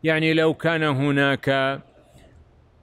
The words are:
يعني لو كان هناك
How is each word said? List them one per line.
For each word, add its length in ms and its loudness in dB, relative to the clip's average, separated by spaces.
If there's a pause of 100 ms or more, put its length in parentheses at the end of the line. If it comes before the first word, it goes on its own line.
يعني 300 0
لو 200 2
كان 300 -2
هناك 960 0 (1040)